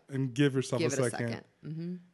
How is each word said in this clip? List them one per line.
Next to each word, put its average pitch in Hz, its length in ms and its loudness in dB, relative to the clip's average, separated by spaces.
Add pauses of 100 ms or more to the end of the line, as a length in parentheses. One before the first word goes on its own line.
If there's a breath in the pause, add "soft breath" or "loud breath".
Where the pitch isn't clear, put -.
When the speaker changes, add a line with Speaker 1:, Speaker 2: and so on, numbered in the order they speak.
Speaker 1:
and 135 240 -2
give 135 220 4
yourself 127 260 0
Speaker 2:
Give 151 120 2
Speaker 1:
a - 20 0
Speaker 2:
it 135 40 0
a 123 120 4
Speaker 1:
second. - 180 -4
Speaker 2:
second. 101 140 -6 (220)
Mm-hmm. 165 300 -8 (180)